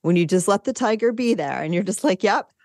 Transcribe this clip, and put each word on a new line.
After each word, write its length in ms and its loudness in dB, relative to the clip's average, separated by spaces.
when 140 2
you 100 4
just 220 2
let 160 2
the 80 -2
tiger 400 0
be 220 0
there 280 -4
and 100 -4
you're 120 0
just 200 -6
like, 180 0
"Yep, 280 0